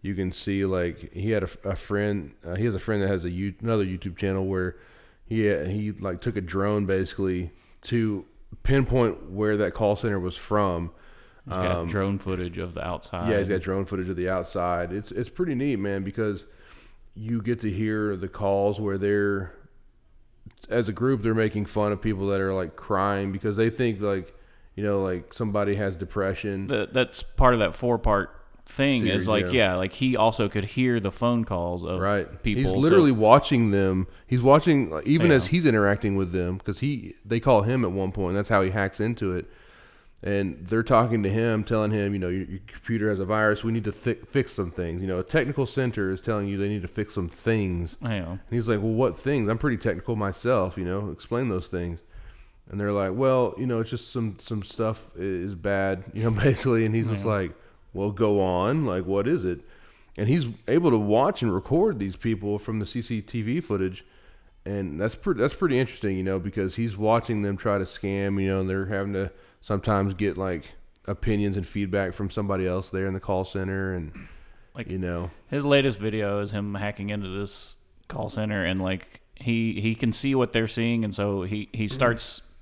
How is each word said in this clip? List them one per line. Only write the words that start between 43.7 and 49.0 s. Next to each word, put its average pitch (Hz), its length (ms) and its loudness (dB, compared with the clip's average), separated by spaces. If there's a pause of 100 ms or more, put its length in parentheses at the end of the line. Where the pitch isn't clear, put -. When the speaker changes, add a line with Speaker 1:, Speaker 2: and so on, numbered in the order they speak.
Speaker 1:
need 113 140 0
to 104 80 -2
fi-, - 220 -2
fix - 380 -2
some 92 180 -4
things." 87 320 -4
You 95 40 -2
know, 92 120 0
a 95 40 -2
technical 139 440 0
center 110 440 -2
is 95 120 -4
telling 104 260 -2
you 101 80 -2
they 101 140 0
need 104 120 -2
to 90 60 -8
fix - 260 -6
some 87 140 -2
things. 92 760 -2
Speaker 2:
I 107 180 -2
know. 82 100 -8
Speaker 1:
And 95 100 -8 (100)
he's 117 160 -2
like, 107 140 2
"Well, 110 140 0
what 113 220 2